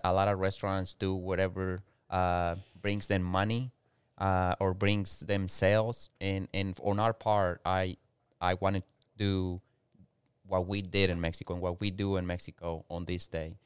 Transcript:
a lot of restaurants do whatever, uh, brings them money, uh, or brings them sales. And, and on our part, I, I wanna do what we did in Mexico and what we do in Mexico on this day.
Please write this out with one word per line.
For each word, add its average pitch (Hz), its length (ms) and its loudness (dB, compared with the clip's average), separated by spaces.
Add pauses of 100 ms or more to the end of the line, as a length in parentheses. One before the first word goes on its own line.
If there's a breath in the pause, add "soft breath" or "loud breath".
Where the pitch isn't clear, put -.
a 90 80 4
lot 98 160 4
of 98 100 0
restaurants 95 540 -2
do 95 200 -2
whatever, 92 680 -2 (280)
uh, 87 460 2 (260)
brings 101 260 -2
them 95 160 2
money, 107 480 0 (460)
uh, 92 440 2
or 95 120 2
brings 101 460 0
them 98 300 -2
sales. 110 600 2 (120)
And, 95 320 -2
and 95 280 -2
on 101 160 2
our 113 140 2
part, 101 540 2
I, 92 320 0 (420)
I 90 140 2
wanna 95 300 0 (340)
do 92 420 0 (880)
what 92 180 2
we 101 160 -2
did 95 280 4
in 87 100 0
Mexico 85 360 -2
and 87 60 -6
what 90 200 -4
we 104 100 0
do 98 240 0
in 90 100 0
Mexico 85 640 -6
on 87 140 -6
this 87 240 -4
day. 80 380 -8